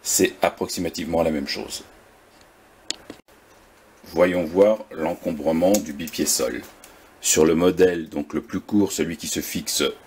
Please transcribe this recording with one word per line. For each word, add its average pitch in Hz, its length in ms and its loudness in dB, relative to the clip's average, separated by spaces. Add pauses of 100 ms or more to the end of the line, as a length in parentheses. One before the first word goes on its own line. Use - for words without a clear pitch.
c'est - 400 0
approximativement 85 800 -2
la 82 80 2
même 71 180 -4
chose. - 360 -10 (2250)
Voyons 87 400 0
voir 98 460 4
l'encombrement 82 840 0
du 104 200 0
bipied 76 340 -6
sol. 60 360 -2 (600)
Sur - 240 4
le 82 80 6
modèle, 87 560 4
donc 73 240 -8
le 76 80 -4
plus - 180 -8
court, 101 320 0
celui 82 240 -2
qui - 120 -10
se - 120 -4
fixe - 420 -4 (240)